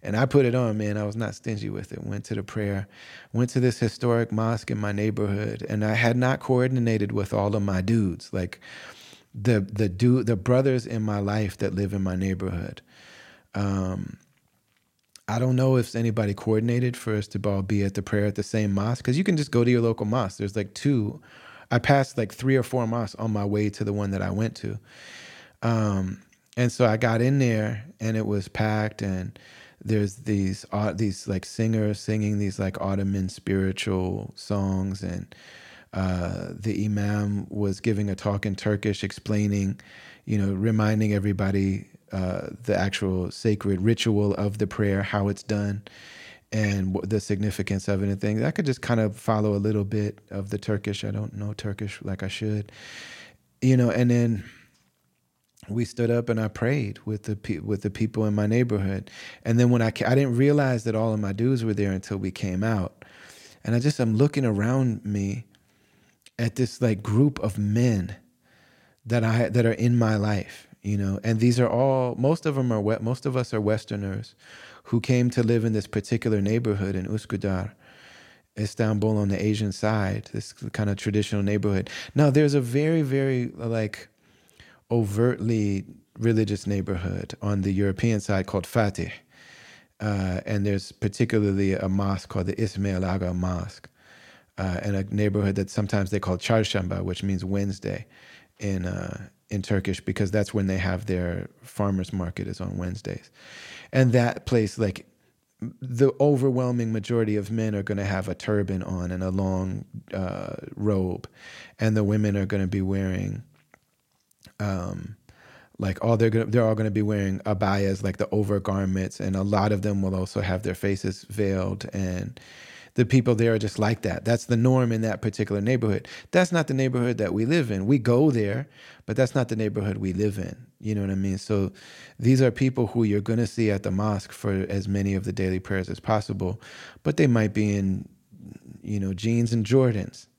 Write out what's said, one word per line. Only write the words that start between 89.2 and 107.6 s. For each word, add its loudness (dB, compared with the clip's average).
Uh, 0
and -2
there's -2
particularly 2
a -2
mosque 0
called -2
the -4
Ismail -2
Aga -2
Mosque, -4
uh, -2
and -2
a -2
neighborhood 2
that -2
sometimes 0
they 0
call -2
Çarşamba, 0
which -4
means -2
Wednesday -4
in, -4
uh, -8
in -2
Turkish, 0
because -2
that's 0
when 0
they 0
have -2
their -2
farmers -2
market -4
is -10
on -6
Wednesdays. -8
And 6
that 2
place, 2
like, -2
the 2
overwhelming 2
majority 0
of -2
men 0